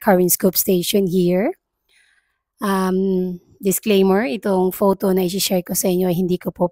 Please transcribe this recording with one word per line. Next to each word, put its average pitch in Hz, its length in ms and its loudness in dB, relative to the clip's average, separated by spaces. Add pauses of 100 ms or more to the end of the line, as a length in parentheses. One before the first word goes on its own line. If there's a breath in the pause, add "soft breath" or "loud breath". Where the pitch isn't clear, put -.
Karin 185 240 4
Scoop 180 320 0
Station 196 480 0
here. 185 480 0 (1040)
Um, 185 800 -2 (240)
disclaimer, 196 640 2
itong 190 480 -2
photo 190 400 0
na 185 160 0
i-share 185 320 -2
ko 185 160 -8
sa - 80 -2
inyo 185 240 0
ay 170 80 -2
hindi 180 240 -2
ko 190 80 -10
po 180 220 -2